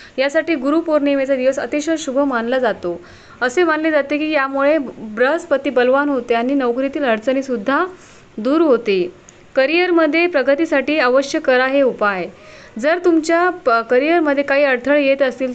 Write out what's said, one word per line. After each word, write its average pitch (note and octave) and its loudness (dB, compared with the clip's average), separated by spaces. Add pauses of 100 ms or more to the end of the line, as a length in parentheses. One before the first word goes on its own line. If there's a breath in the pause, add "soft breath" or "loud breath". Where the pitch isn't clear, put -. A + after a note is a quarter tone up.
(180 loud breath)
यासाठी D4+ 0
गुरुपौर्णिमेचा C#4+ 0
दिवस C4 0
अतिशय D4 -2
शुभ C4+ -6
मानला B3+ 0
जातो. F3+ -4 (400 loud breath)
असे B3+ 0
मानले D#4 0
जाते C#4+ 0
की D#4 -4
यामुळे C#4 0 (200)
बृहस्पती C4+ -2
बलवान B3+ 2
होते A#3+ -2
आणि B3 0
नोकरीतील C4+ -2
अडचणीसुद्धा C4 -2 (520 loud breath)
दूर C4+ 0
होते. G#3+ 0 (420 loud breath)
करिअरमध्ये E4 2
प्रगतीसाठी D4 0
अवश्य C4+ 0
करा B3+ 2
हे C#4 2
उपाय. G3+ -2 (540 loud breath)
जर D#4 0
तुमच्या E4 2
प-, F4 -4
करिअरमध्ये C#4 2
काही C#4 0
अडथळे C#4 2
येत C4+ 2
असतील B3+ -2